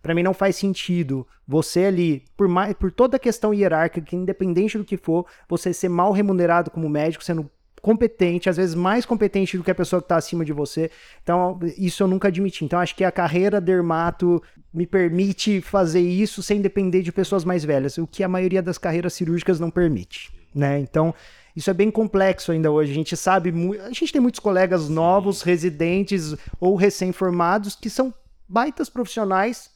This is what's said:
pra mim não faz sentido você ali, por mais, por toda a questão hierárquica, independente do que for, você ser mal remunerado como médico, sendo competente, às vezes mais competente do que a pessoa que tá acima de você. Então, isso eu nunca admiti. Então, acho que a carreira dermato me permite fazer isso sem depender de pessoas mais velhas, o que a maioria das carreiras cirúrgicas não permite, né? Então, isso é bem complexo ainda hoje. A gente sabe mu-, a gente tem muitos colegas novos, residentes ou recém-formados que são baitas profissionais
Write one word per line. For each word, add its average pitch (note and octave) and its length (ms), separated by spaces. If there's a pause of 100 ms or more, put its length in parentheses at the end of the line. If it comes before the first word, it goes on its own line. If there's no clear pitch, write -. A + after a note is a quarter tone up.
pra E3 120
mim E3+ 80
não F#3 120
faz G3 220
sentido F3 680 (220)
você D#3+ 380
ali, F3 400 (120)
por G3 120
mais, F#3+ 260
por F#3+ 160
toda B3+ 260
a C4 40
questão G#3+ 340
hierárquica, E3+ 640
independente F#3 600
do G#3 80
que - 120
for, E3+ 300 (220)
você F3 240
ser F#3 160
mal F3+ 220
remunerado F3+ 640
como D#3+ 160
médico, D3+ 340
sendo D#3+ 260 (320)
competente, G3 720
às E3+ 60
vezes F3 180
mais F#3+ 320
competente G3 500
do F3+ 60
que F#3+ 80
a F#3 40
pessoa F3+ 280
que - 60
tá F3 80
acima E3 280
de D3+ 80
você. D3 380 (320)
Então, F3+ 360 (200)
isso F#3 240
eu F#3+ 60
nunca F#3 200
admiti. F#3 360
Então, F3 160
acho F3+ 160
que - 80
a A#3+ 80
carreira F#3 480
dermato F3 840 (300)
me E3+ 160
permite F#3+ 720
fazer F3+ 400
isso F#3 420
sem G#3 180
depender F#3+ 420
de E3+ 100
pessoas F#3+ 320
mais F3+ 200
velhas, C#3 320
o E3 120
que - 160
a F#3 40
maioria F#3 320
das F3 160
carreiras E3+ 380
cirúrgicas E3+ 460
não E3+ 100
permite, D#3 640 (200)
né? C#3+ 280
Então, D#3 340 (400)
isso E3 160
é F#3+ 40
bem G3+ 160
complexo F#3+ 600
ainda D#3+ 220
hoje. D3+ 180
A C#3 40
gente D#3+ 220
sabe F3+ 360
mu-, F3 280
a G3 100
gente C#4 220
tem D4 80
muitos A#3+ 200
colegas F#3 480
novos, F#3 540
residentes E3+ 920 (240)
ou F#3 160
recém-formados F#3 1040
que - 120
são C4 240 (360)
baitas C4 400
profissionais G#3+ 880